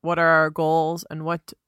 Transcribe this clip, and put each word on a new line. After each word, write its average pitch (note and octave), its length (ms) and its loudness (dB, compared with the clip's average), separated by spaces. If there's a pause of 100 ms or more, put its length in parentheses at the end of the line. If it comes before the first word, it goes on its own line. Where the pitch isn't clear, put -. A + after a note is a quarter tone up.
What E3 180 -2
are E3 80 4
our D#3+ 220 4
goals? D#3+ 600 -2
And D#3 140 -10
what E3 300 -8 (140)